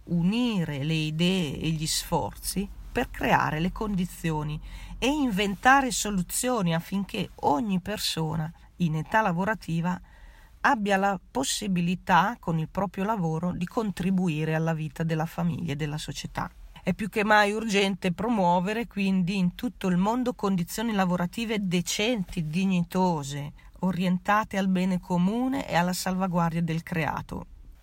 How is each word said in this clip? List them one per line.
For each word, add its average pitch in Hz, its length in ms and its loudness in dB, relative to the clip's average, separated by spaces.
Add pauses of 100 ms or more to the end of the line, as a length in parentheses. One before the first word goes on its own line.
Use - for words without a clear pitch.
unire 175 800 0
le 160 100 0
idee 160 680 0
e 151 100 -2
gli 156 180 -2
sforzi - 800 -2 (240)
per - 180 -2
creare 151 500 2
le 180 120 0
condizioni 165 880 -4 (400)
e 220 60 0
inventare 254 880 4
soluzioni 202 840 0
affinché 190 560 -4 (120)
ogni 226 380 2
persona 160 720 -4 (260)
in 156 180 2
età 156 260 2
lavorativa 180 800 -2 (600)
abbia 208 360 4
la 196 220 2 (100)
possibilità, 185 1120 2
con 165 180 -2
il 160 100 -2
proprio 190 360 -4
lavoro, 180 480 -2
di 175 160 -4
contribuire 180 880 0
alla 160 180 0
vita 156 300 -6
della 160 240 -2
famiglia 170 460 -4
e - 20 -6
della 147 240 -4
società. - 500 -8 (320)
È 190 120 0
più 202 160 -6
che 214 140 0
mai 208 280 6
urgente 214 600 0
promuovere 196 760 0
quindi 190 500 0
in 180 160 2
tutto - 320 -6
il 180 120 2
mondo 233 360 2
condizioni 202 600 -2
lavorative 190 760 0
decenti, 180 800 0
dignitose, 170 1040 0 (300)
orientate 185 760 2
al 190 120 2
bene 185 300 2
comune 233 680 0
e 170 60 0
alla 180 180 2
salvaguardia 175 680 0
del 160 180 -2
creato. - 640 -6 (380)